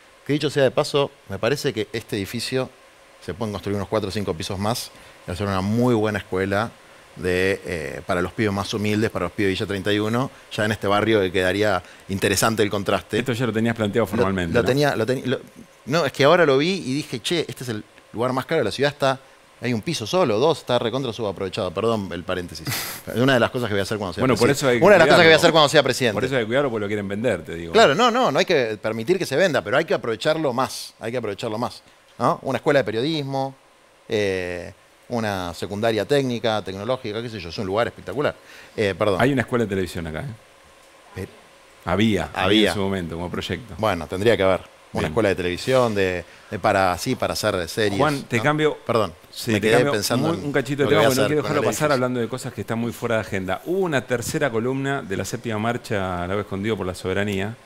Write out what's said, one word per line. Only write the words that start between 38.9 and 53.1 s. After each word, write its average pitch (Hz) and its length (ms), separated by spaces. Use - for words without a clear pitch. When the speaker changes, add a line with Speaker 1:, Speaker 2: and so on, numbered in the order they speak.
Speaker 1:
perdón. 98 240
Speaker 2:
Hay 131 100
una 127 120
escuela 120 220
de 98 40
televisión 92 380
acá, 78 140
¿eh? - 1000
Speaker 1:
Eh, 98 60
Speaker 2:
Había, 95 380
había 95 120
Speaker 1:
había. 104 240
Speaker 2:
en 85 40
su 104 80
momento, 95 340
como 87 140
proyecto. 90 480
Speaker 1:
Bueno, 92 300
tendría 104 280
que 92 60
haber, 95 200
una 110 60
Speaker 2:
Bien. 76 100
Speaker 1:
escuela 104 180
de 92 60
televisión, 107 580
de, 92 300
de 104 100
para, 95 380
sí, 127 180
para 90 180
hacer 92 340
series, 104 320
Speaker 2:
Juan, 143 240
te - 140
Speaker 1:
¿no? 110 60
Speaker 2:
cambio, 151 420
Speaker 1:
Perdón, 110 280
Speaker 2:
sí, - 220
Speaker 1:
me 104 80
Speaker 2:
te 104 80
Speaker 1:
quedé 110 60
Speaker 2:
cambio 127 180
Speaker 1:
pensando 120 380
Speaker 2:
muy, 165 80
Speaker 1:
en 190 80
Speaker 2:
un 143 80
cachito 139 300
de - 0
Speaker 1:
lo 131 60
que 143 60
Speaker 2:
tema, - 40
Speaker 1:
voy - 60
a - 20
Speaker 2:
porque - 80
no - 60
Speaker 1:
hacer - 60
Speaker 2:
quiero - 140
Speaker 1:
con - 100
Speaker 2:
dejarlo 147 100
Speaker 1:
el 117 40
Speaker 2:
pasar 117 200
Speaker 1:
edificio. 147 80
Speaker 2:
hablando 127 280
de 113 80
cosas 127 240
que - 80
están 113 180
muy 117 140
fuera 117 220